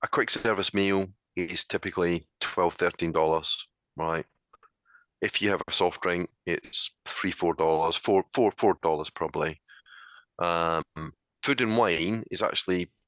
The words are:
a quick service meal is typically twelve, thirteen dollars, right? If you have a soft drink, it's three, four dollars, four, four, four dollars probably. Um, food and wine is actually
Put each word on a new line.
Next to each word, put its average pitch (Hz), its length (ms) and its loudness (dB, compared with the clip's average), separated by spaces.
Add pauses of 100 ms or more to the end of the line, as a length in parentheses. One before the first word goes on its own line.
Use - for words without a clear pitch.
a - 60 -4
quick - 240 0
service 98 420 0
meal 98 340 2 (280)
is 90 280 -4
typically 87 640 -2 (140)
twelve, 87 340 0
thirteen 85 360 -2
dollars, 80 560 0 (280)
right? 82 300 -4 (960)
If - 200 -4
you 101 100 2
have 92 160 0
a - 40 -8
soft - 300 0
drink, 87 280 0 (180)
it's - 420 -2 (160)
three, - 260 -4
four 85 220 0
dollars, 80 420 2
four, 95 280 2 (100)
four, 110 240 4
four 98 240 2
dollars 76 300 0
probably. 80 500 -4 (800)
Um, 85 440 0 (600)
food 135 180 0
and 113 160 2
wine 101 540 2
is 95 100 -4
actually 92 500 0 (160)